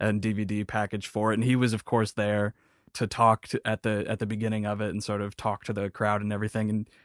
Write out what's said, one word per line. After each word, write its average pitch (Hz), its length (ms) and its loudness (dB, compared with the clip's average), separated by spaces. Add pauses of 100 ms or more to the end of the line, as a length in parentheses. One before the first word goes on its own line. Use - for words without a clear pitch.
and 104 200 2
D 110 120 0
V 104 120 -2
D 104 200 -2
package 104 420 -4
for 110 240 0
it. 107 40 4
And 113 100 2
he 127 120 4
was, 123 160 2
of 107 120 -2
course, 113 280 2
there 104 400 0 (420)
to 117 120 -2
talk 110 420 4
to, 117 160 -2
at 110 180 -2
the, 107 260 0
at 107 100 -2
the 110 80 -2
beginning 107 400 -2
of 104 140 -2
it 107 100 -2
and 101 120 -2
sort 104 180 -2
of 101 160 -6
talk 104 280 -4
to 117 80 -4
the 101 160 -2
crowd 104 320 2
and 104 120 -2
everything. 107 360 0
And, 107 220 -2 (140)